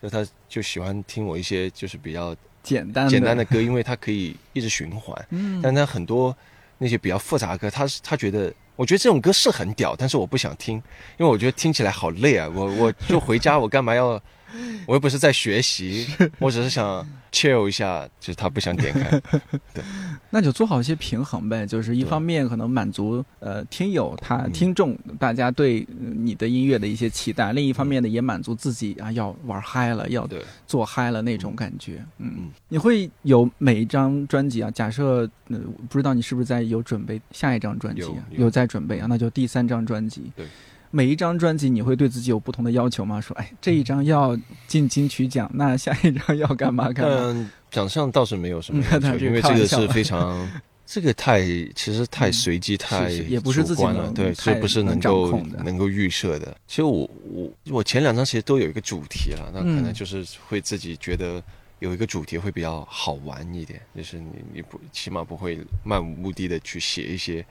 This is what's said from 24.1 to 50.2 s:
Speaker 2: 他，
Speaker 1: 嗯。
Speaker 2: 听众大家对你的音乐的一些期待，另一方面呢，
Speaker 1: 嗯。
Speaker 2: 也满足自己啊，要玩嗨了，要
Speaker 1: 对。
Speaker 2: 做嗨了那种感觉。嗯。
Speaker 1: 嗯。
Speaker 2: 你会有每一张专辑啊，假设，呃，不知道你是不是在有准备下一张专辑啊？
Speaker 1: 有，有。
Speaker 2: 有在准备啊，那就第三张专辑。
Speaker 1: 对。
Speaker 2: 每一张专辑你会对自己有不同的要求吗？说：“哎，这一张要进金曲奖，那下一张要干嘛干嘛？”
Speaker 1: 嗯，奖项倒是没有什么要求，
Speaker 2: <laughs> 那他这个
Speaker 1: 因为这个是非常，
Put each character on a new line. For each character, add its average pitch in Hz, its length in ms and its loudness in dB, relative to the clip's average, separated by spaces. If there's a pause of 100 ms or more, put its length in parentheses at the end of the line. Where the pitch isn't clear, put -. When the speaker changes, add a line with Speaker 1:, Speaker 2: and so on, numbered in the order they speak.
Speaker 2:
他， 123 180 -2
Speaker 1:
嗯。 127 140 -2
Speaker 2:
听 180 220 2
众 165 220 2 (220)
大 123 140 2
家 123 180 2
对 123 360 2 (120)
你 113 360 -4
的 110 140 -2
音 127 180 2
乐 131 120 4
的 104 80 -2
一 107 100 -2
些 113 140 0
期 - 220 -6
待， 113 200 -2
另 143 120 0
一 135 80 2
方 135 140 -2
面 135 160 2
呢， 120 60 2
Speaker 1:
嗯。 107 40 -2
Speaker 2:
也 117 80 0
满 113 220 -2
足 113 120 -4
自 123 180 -4
己 113 220 -6
啊， 107 180 -8
要 107 220 -4 (100)
玩 101 160 -6
嗨 123 340 -2
了， 107 140 -4
要 120 180 -2
Speaker 1:
对。 - 160 -8 (240)
Speaker 2:
做 123 180 0
嗨 120 260 -2
了 113 120 -2
那 113 160 -2
种 95 160 -8
感 107 240 -6
觉。 - 260 -12 (140)
嗯。 - 200 -8
Speaker 1:
嗯。 87 120 -10 (180)
Speaker 2:
你 160 80 -2
会 208 320 4 (140)
有 123 260 8 (100)
每 120 220 4
一 113 40 2
张 139 420 2
专 139 220 2
辑 117 140 -2
啊， 107 80 -4
假 113 200 -2
设， 123 380 2 (200)
呃， 117 100 -4 (300)
不 - 80 -2
知 139 60 2
道 135 100 2
你 123 80 4
是 117 140 -4
不 123 60 0
是 123 40 2
在 120 180 0
有 113 200 0
准 113 220 -4
备 107 160 -6 (100)
下 135 240 0
一 117 40 0
张 107 200 -4
专 110 160 -6
辑 90 80 -6
啊？ 82 280 -8
Speaker 1:
有， - 80 -8
有。 123 80 6
Speaker 2:
有 113 40 6
在 127 160 2
准 98 200 -4
备 92 120 -2
啊， 107 100 -4
那 120 80 2
就 117 140 0
第 127 160 0
三 123 200 0
张 117 200 0
专 110 220 -2
辑。 - 260 -12
Speaker 1:
对。 - 100 -12 (480)
Speaker 2:
每 139 140 4
一 139 80 4
张 170 240 0
专 160 180 4
辑 139 140 2
你 120 100 4
会 123 140 2
对 135 140 4
自 120 120 -2
己 123 100 -2
有 107 100 2
不 127 100 -8
同 120 140 -4
的 117 80 2
要 123 180 4
求 117 140 -4
吗？ 104 160 -4
说 - 180 -8
：“哎， 101 100 -8 (120)
这 - 100 0
一 151 140 4
张 139 200 0
要 143 320 4 (300)
进 147 220 4
金 143 200 2
曲 131 160 0
奖， 127 300 -2
那 135 220 2
下 131 260 0
一 170 80 6
张 147 260 0
要 147 120 0
干 131 260 0
嘛 123 180 0
干 135 160 0
嘛？” 139 80 4 (140)
Speaker 1:
嗯， 117 180 -2 (220)
奖 98 180 0
项 143 220 0
倒 127 140 4
是 107 120 -4
没 87 120 -2
有 87 120 -4
什 - 140 -8
么 143 80 2
要 113 80 2
求， 160 80 6
Speaker 2:
<laughs> - 0 -
那 135 140 2
他 - 0 -
这 123 80 0
个 135 60 0
Speaker 1:
因 123 60 4
为 117 80 4
这 143 100 6
个 110 180 6
是 110 180 4
非 110 160 4
常， 101 180 0